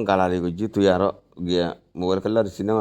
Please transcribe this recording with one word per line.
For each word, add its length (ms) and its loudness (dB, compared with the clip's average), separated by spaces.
গালারি 360 0
করছি, 280 -4
তুই 200 2
আরো 200 2
গিয়া 240 0
মোবাইল 240 0
খেলা 220 0
রিসিভ 240 -6
না, 140 0